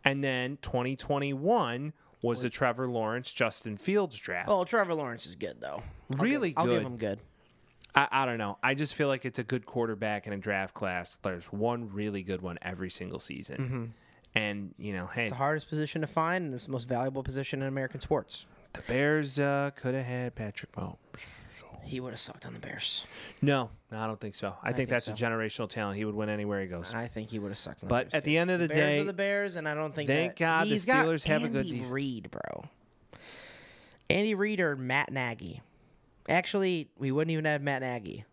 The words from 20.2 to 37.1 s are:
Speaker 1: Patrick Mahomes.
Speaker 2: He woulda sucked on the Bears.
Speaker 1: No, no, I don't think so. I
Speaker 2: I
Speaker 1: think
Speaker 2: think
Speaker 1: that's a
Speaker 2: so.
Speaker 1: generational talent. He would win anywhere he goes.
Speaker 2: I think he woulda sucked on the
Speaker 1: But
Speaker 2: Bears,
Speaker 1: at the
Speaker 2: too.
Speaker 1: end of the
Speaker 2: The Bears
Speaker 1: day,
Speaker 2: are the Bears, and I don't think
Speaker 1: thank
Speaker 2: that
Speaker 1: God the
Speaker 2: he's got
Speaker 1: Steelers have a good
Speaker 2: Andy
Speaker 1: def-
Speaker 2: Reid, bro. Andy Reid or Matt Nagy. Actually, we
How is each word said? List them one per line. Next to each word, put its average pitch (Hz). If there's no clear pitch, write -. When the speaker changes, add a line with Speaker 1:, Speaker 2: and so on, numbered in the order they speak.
Speaker 1:
Patrick -
Mahomes. -
Speaker 2:
He 131
woulda 120
sucked -
on 120
the 113
Bears. -
Speaker 1:
No, 135
no, 110
I 110
don't 110
think 107
so. 104
I -
Speaker 2:
I -
Speaker 1:
think 120
Speaker 2:
think 131
Speaker 1:
that's 123
a 110
Speaker 2:
so. 117
Speaker 1:
generational 113
talent. 101
He 104
would 107
win 107
anywhere 104
he 95
goes. 87
Speaker 2:
I 117
think 110
he 110
woulda 101
sucked -
on -
the -
Speaker 1:
But 123
Speaker 2:
Bears, -
Speaker 1:
at 143
the 147
Speaker 2:
too. 160
Speaker 1:
end 175
of 180
the 170
Speaker 2:
The 147
Bears 151
Speaker 1:
day, 147
Speaker 2:
are -
the 196
Bears, 202
and 156
I 147
don't 156
think 151
Speaker 1:
thank 160
Speaker 2:
that -
Speaker 1:
God 165
the 214
Speaker 2:
he's 208
got 254
Speaker 1:
Steelers 160
have 156
a 160
good -
Speaker 2:
Andy 127
Speaker 1:
def- 127
Speaker 2:
Reid, 131
bro. 50
Andy 208
Reid 202
or 151
Matt 131
Nagy. 120
Actually, 180
we 135